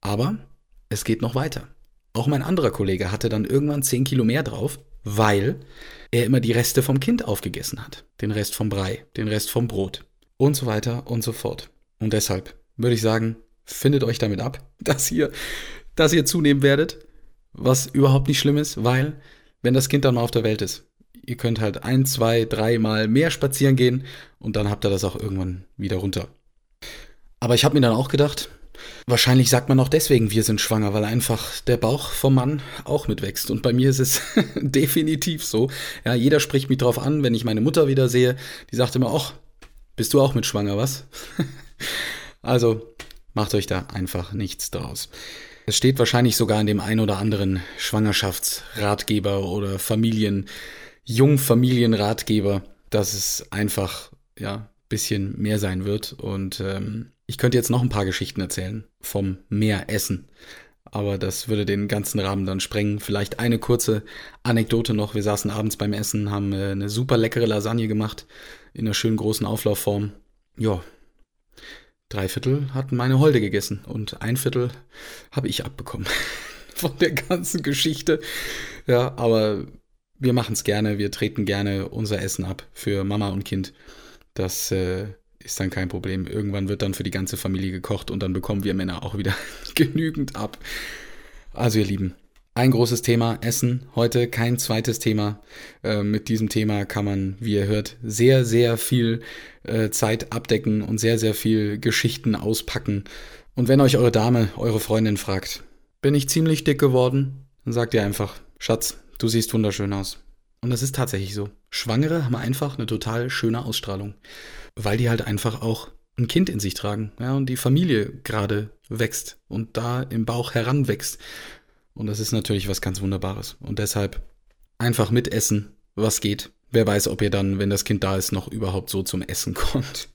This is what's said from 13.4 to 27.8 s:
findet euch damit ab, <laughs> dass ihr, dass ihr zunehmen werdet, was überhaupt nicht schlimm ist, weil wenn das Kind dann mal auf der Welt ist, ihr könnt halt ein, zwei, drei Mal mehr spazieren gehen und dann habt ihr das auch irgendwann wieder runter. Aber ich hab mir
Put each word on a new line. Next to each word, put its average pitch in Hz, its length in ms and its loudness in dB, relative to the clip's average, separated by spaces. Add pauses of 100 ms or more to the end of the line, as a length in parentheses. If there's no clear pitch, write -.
findet 135 400 2
euch 113 140 -2
damit 101 240 0
ab, 131 340 -8
<laughs> - 40 -20
dass - 320 0
ihr, 147 200 0 (640)
dass 160 180 4
ihr 151 120 4
zunehmen 143 380 4
werdet, 139 420 2 (480)
was 131 320 2
überhaupt 135 420 4
nicht 143 120 2
schlimm 143 180 4
ist, 147 260 -4
weil 131 380 2 (400)
wenn 123 120 4
das 131 160 4
Kind 143 140 2
dann 127 120 4
mal 120 60 2
auf 117 100 0
der 117 120 2
Welt 107 180 2
ist, - 260 -6 (260)
ihr - 240 -10
könnt 117 220 -2
halt 107 240 -2
ein, 131 220 4
zwei, 117 400 2
drei 110 340 2
Mal 110 280 2
mehr 139 220 4
spazieren 135 460 2
gehen 127 300 4 (340)
und 107 160 -6
dann 104 140 0
habt 104 160 -2
ihr 104 40 4
das 98 140 0
auch 90 120 -2
irgendwann 92 500 -4 (120)
wieder 98 200 -2
runter. 92 300 -4 (1120)
Aber 120 140 2
ich 120 120 4
hab 151 100 4
mir 147 60 6